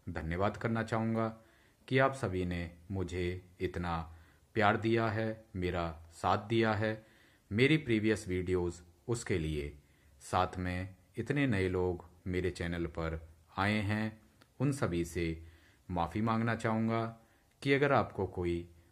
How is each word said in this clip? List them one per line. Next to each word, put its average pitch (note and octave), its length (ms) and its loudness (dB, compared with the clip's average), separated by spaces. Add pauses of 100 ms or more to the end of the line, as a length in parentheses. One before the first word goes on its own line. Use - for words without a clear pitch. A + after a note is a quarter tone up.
धन्यवाद E2+ 480 -2
करना A2+ 260 -2
चाहूँगा A2+ 440 0 (600)
कि B2+ 100 0
आप C3+ 160 4
सभी F#2 320 -2
ने F2 240 -4 (220)
मुझे F2+ 340 -2 (360)
इतना F2 360 -2 (580)
प्यार G#2+ 220 6
दिया A2+ 320 2
है, A2 360 -2 (100)
मेरा F2 340 0 (240)
साथ G#2 340 2
दिया A2+ 260 4
है A2 320 -2 (460)
मेरी C3+ 260 4
प्रीवियस A2 500 2
वीडियोज़ F2+ 540 0 (260)
उसके A#2 320 -2
लिए। D2 320 -2 (500)
साथ F#2 360 0
में F2+ 380 -4 (220)
इतने C#3 300 0
नए F#2+ 220 2
लोग F2+ 360 0 (220)
मेरे F2+ 240 0
चैनल E2+ 360 -4
पर D#2+ 320 -4 (380)
आए G#2 240 2
हैं, G#2+ 400 -4 (380)
उन C#3 120 2
सभी F2 340 0
से E2 380 -4 (460)
माफ़ी F2 320 0
मांगना A2+ 340 0
चाहूँगा A2+ 500 0 (560)
कि C#3 120 2
अगर C#3 200 4
आपको G2+ 360 2
कोई F2 380 -2 (240)